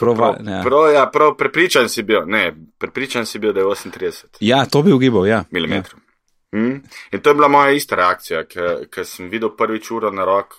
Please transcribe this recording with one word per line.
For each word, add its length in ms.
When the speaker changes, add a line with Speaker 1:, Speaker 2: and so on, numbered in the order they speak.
Speaker 1:
prav, 80
Speaker 2:
prav, 200
Speaker 1:
va-, 140
ja. 100
Speaker 2:
prav, 280
ja, 180
prav 280
prepričan 520
si 160
bil, 220
ne, 180
prepričan 500
si 140
bil, 140
da 80
je 60
osemintrideset 720
Speaker 1:
Ja, 260
to 180
bi 80
ugibal, 340
ja. 240
Speaker 2:
milimetrov. 520
Speaker 1:
Ja. 80
Speaker 2:
Mhm. 160
In 120
to 100
je 40
bila 140
moja 220
ista 240
reakcija, 500
ke, 160
ke 180
sem 240
videl 220
prvič 400
uro 200
na 140
roki, 340